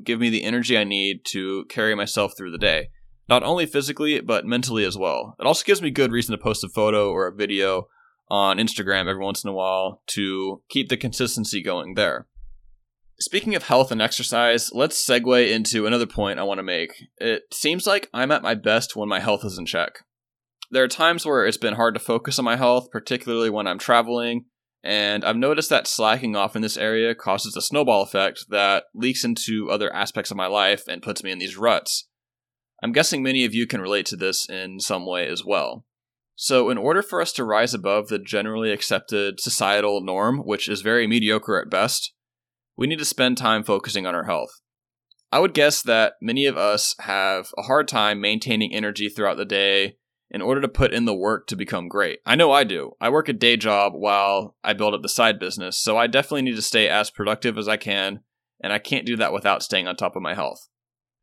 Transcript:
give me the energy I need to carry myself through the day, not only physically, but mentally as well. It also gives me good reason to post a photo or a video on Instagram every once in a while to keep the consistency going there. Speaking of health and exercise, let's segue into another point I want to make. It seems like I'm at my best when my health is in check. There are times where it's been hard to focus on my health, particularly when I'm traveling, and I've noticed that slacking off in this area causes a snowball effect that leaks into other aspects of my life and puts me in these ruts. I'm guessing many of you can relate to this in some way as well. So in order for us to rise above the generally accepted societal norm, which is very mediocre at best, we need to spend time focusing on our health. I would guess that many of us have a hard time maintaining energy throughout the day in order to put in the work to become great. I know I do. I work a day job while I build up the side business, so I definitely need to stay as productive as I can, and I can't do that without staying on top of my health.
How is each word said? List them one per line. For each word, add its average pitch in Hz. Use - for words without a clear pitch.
give 117
me 120
the 110
energy 117
I 107
need 98
to 95
carry 110
myself 101
through 92
the 85
day, 80
not 123
only 165
physically, 147
but 110
mentally 120
as 92
well. 80
It -
also 156
gives 196
me 160
good 127
reason 117
to -
post 110
a 95
photo 107
or 92
a 90
video 98
on 98
Instagram 98
every 98
once 98
in 104
a 98
while 95
to 95
keep 135
the 123
consistency 113
going 90
there. 90
Speaking 208
of 180
health 131
and 110
exercise, 117
let's 139
segue 123
into 110
another 117
point 101
I 95
want 98
to 95
make. 85
It 110
seems 165
like 202
I'm 131
at 151
my 113
best 110
when 104
my 92
health 101
is 92
in 85
check. -
There 131
are 127
times 165
where 135
it's 110
been 107
hard 113
to 110
focus 120
on 127
my 117
health, 123
particularly 117
when 104
I'm 92
traveling, 120
and 104
I've 113
noticed 147
that 139
slacking 113
off 98
in 107
this 107
area 113
causes 101
a 87
snowball 123
effect 98
that 98
leaks 127
into 110
other 104
aspects 98
of 98
my 92
life 98
and 87
puts 101
me 95
in 92
these 92
ruts. 107
I'm 117
guessing 143
many 131
of 110
you 117
can 104
relate 95
to 98
this 92
in 95
some 92
way 90
as 85
well. 85
So 127
in 120
order 156
for 180
us 165
to 131
rise 113
above 104
the 107
generally 110
accepted 101
societal 104
norm, 101
which 104
is 98
very 113
mediocre 107
at -
best, -
we 127
need 156
to 147
spend 127
time 110
focusing 101
on 90
our 85
health. 76
I 139
would 180
guess 147
that 113
many 123
of 131
us 104
have 95
a 101
hard 135
time 104
maintaining 110
energy 104
throughout 101
the 104
day 98
in 101
order 131
to 135
put 131
in 117
the 110
work 101
to 110
become 92
great. 90
I 117
know 156
I 139
do. 85
I 113
work 151
a 131
day 117
job 101
while 98
I 107
build 104
up 101
the 104
side 110
business, 92
so 110
I 117
definitely 139
need 123
to 107
stay 107
as 104
productive 107
as 104
I 107
can, 101
and 98
I 107
can't -
do 120
that 95
without 98
staying 92
on 90
top 92
of 95
my 85
health. -